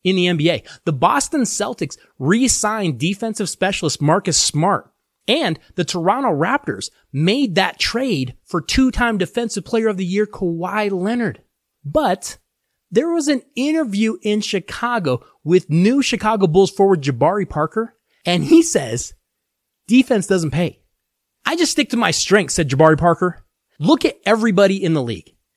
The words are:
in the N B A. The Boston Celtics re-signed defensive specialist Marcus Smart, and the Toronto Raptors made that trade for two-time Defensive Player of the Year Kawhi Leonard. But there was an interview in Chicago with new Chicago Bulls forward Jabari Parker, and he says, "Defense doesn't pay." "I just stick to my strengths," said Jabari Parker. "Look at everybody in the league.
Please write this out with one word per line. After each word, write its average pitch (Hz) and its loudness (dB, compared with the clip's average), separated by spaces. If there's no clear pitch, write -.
in 190 0
the 175 2
N 175 0
B 156 0
A. 135 -4
The 165 -2
Boston 240 0
Celtics - -6
re-signed 208 0
defensive 202 -4
specialist 185 -4
Marcus 160 0
Smart, 165 -2
and 220 0
the 175 -2
Toronto 196 -2
Raptors 156 -2
made 190 0
that 190 0
trade 180 -4
for - -4
two-time 240 0
Defensive 208 -4
Player 226 0
of 208 -2
the 185 -4
Year 196 0
Kawhi 190 -4
Leonard. 196 -2
But 196 -2
there 277 0
was 330 -2
an 277 0
interview 220 -2
in 208 -2
Chicago 202 -4
with 175 2
new 208 2
Chicago 214 0
Bulls 180 4
forward 196 2
Jabari 143 0
Parker, 160 -4
and - 0
he 330 8
says, 127 -2
"Defense 240 4
doesn't 165 0
pay." 165 -4
"I 320 -2
just 339 0
stick - -2
to 226 -4
my 208 0
strengths," 185 0
said 160 0
Jabari 156 6
Parker. 170 0
"Look 240 2
at - -2
everybody 196 2
in 165 2
the 151 0
league. 113 -8